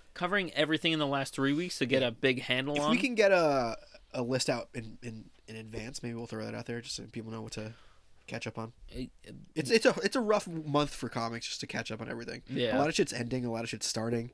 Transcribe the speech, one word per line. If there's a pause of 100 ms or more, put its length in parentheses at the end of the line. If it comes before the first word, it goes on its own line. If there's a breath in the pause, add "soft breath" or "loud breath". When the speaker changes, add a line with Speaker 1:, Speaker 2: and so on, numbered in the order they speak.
(140 soft breath)
Speaker 1:
covering
everything
in
the
last
three
weeks
to
get
Speaker 2:
Yeah.
Speaker 1:
a
big
handle
Speaker 2:
If
Speaker 1:
on.
Speaker 2:
we
can
get
a, (360)
a
list
out
in,
in, (220)
in
advance,
maybe
we'll
throw
that
out
there
just
so
people
know
what
to (540 soft breath)
catch
up
on. (160)
Speaker 1:
It, (460)
Speaker 2:
It's,
it's
a,
it's
a
rough
month
for
comics
just
to
catch
up
on
everything.
Speaker 1:
Yeah.
Speaker 2:
A
lot
of
shit's
ending,
a
lot
of
shit's
starting.